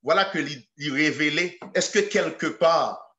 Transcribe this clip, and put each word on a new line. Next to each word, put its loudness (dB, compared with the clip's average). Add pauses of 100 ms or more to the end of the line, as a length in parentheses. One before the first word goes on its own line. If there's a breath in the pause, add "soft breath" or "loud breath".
Voilà 4
que -6
les, -6 (100)
les -6
révéler. 0 (160)
Est-ce 0
que 2
quelque -2
part 0